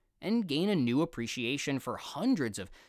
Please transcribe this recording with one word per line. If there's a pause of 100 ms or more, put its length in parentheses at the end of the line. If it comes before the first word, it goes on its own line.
(220)
and
gain
a
new
appreciation
for
hundreds
of (180)